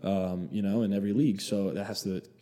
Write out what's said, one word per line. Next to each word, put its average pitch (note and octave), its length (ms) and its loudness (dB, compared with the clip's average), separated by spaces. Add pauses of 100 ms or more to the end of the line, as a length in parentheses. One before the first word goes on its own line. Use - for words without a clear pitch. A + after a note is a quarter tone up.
um, F#2 480 0
you G#2 100 -2
know, G2+ 200 2
and G2 100 2
every G2+ 200 2
league. A#2 280 4
So G2 300 0
that G2 140 -2
has G#2 180 -6
to F#2+ 200 -2 (200)